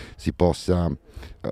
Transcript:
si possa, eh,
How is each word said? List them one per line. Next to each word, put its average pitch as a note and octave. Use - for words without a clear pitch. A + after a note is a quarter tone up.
si -
possa, F2
eh, -